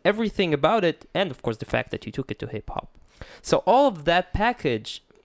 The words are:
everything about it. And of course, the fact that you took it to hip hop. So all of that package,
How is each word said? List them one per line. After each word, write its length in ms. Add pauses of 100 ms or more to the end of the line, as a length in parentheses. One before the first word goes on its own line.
everything 480
about 320
it. 300
And 160
of 120
course, 160
the 60 (100)
fact 180
that 140
you 60
took 180
it 100
to 80
hip 200
hop. 200 (520)
So 260
all 200
of 180
that 300
package, 680 (220)